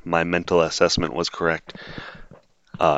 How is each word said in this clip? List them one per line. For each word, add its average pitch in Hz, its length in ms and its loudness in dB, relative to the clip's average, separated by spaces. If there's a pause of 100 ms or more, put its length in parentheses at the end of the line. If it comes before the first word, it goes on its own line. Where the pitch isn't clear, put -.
my 85 200 2
mental 87 380 2
assessment 80 520 2
was 82 160 -2
correct. - 460 -2 (1040)
Uh, 76 180 4